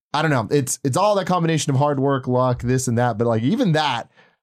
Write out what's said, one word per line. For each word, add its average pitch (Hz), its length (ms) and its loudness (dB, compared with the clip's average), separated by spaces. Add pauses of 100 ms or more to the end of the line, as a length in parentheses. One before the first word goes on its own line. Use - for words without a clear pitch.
(120)
I 147 120 -2
don't 160 80 0
know. 120 180 0
It's, 143 340 -2
it's 139 140 0
all 208 160 2
that 185 140 -2
combination 165 440 0
of 131 60 2
hard 147 220 0
work, 135 280 0
luck, 123 360 0
this 127 240 0
and 117 100 0
that. 120 220 0
But, 117 80 2
like, 113 160 0
even 190 300 2
that, 147 360 -2 (340)